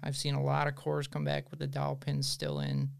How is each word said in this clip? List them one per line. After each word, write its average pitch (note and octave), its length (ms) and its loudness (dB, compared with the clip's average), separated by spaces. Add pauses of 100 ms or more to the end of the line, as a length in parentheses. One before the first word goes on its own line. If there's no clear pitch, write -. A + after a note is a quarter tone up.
I've C#3 140 -2
seen C#3+ 180 0
a C#3 80 2
lot C#3+ 240 4
of C#3+ 80 0
cores D3 320 -2
come D3 160 -2
back C#3+ 260 0
with D3+ 100 -12
the D3 80 -2
dowel C#2+ 280 0
pins C#2+ 320 0
still C#2+ 320 -2
in C#2+ 300 2 (100)